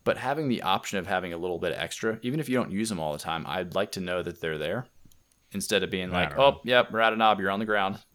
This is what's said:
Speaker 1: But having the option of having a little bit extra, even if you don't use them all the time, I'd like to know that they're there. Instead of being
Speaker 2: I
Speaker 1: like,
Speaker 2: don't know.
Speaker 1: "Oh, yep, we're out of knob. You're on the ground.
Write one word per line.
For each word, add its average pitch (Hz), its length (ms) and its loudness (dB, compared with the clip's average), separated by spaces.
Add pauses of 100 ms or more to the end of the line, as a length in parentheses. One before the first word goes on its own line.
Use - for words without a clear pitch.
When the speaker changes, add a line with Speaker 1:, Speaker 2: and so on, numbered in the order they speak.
Speaker 1:
But - 140 2
having 143 300 -2
the 113 140 0
option 98 380 0
of 90 80 -8
having 92 240 0
a 85 40 -6
little 87 220 -2
bit 85 180 -2
extra, - 460 -4
even 127 160 -2
if 131 100 -4
you 127 80 2
don't 117 140 0
use 107 180 -2
them 92 120 -4
all 78 120 -2
the 73 60 -4
time, 82 260 -6
I'd 90 300 -4
like 101 180 0
to 98 80 -6
know 90 220 -2
that 85 180 -8
they're 78 160 -2
there. 87 300 -4 (640)
Instead 98 320 0
of 87 80 -4
being 92 240 -2
Speaker 2:
I 90 60 2
Speaker 1:
like, 82 80 2
Speaker 2:
don't 73 100 -4
know. 135 60 6
Speaker 1:
"Oh, 139 180 4
yep, 120 300 4
we're 110 80 0
out 113 120 6
of 110 60 -2
knob. 107 220 6
You're 95 100 2
on 98 80 0
the 110 80 -2
ground. 101 320 2 (160)